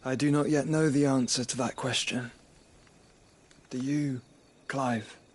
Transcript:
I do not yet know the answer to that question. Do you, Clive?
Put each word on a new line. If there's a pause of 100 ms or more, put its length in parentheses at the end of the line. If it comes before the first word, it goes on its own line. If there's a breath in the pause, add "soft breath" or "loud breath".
I
do
not
yet
know
the
answer
to
that
question. (1400)
Do
you, (460)
Clive? (180)